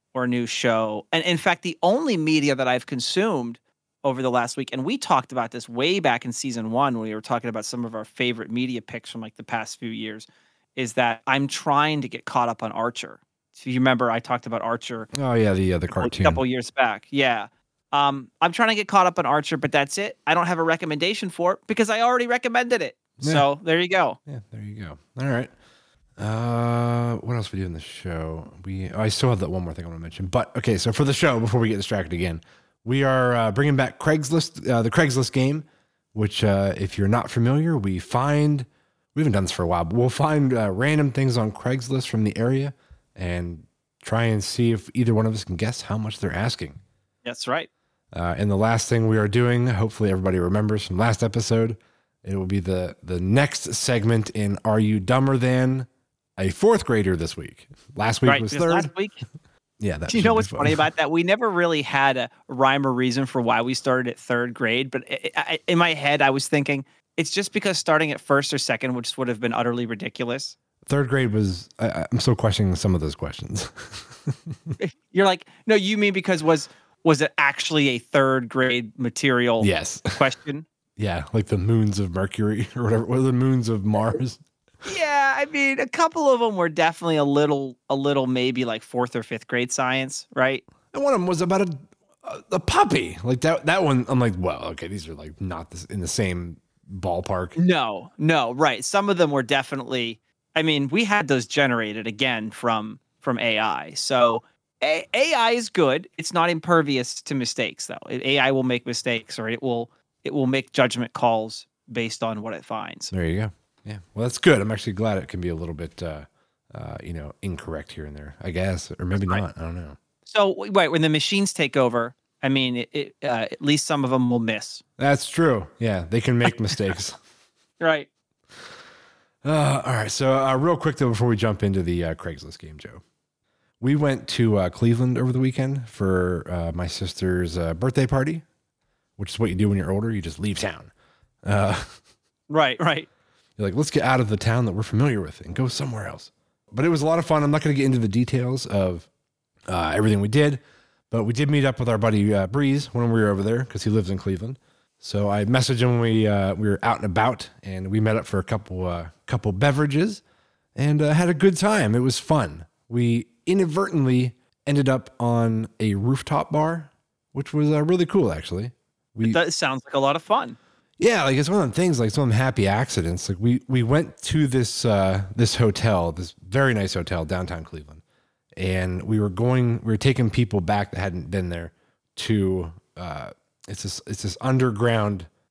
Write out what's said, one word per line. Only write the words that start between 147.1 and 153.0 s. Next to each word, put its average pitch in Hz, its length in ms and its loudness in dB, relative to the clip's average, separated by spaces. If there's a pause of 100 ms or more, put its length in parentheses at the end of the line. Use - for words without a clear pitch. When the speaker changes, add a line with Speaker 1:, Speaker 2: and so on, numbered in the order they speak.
Speaker 2:
of 170 80 0
fun. 151 180 4
I'm 147 80 2
not 147 100 2
gonna 147 140 2
get 135 100 2
into 131 120 4
the 113 120 2
details 123 560 0
of, 92 420 -2 (600)
uh, 82 260 -2
everything 107 240 4
we 101 80 0
did, 143 320 2 (520)
but 113 120 0
we 113 80 -2
did 139 180 0
meet 147 140 2
up 135 160 0
with 120 80 -4
our 113 100 2
buddy, 107 360 4
uh, 98 140 2
Breeze 139 460 0
when 120 160 0